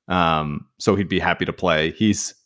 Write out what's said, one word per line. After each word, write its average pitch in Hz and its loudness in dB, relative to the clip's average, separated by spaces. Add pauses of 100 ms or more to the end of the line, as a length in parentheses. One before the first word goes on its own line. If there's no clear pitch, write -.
Um, 80 0 (120)
so 101 2
he'd 95 -2
be 92 0
happy 87 0
to 85 -6
play. 82 0
He's, 104 0 (120)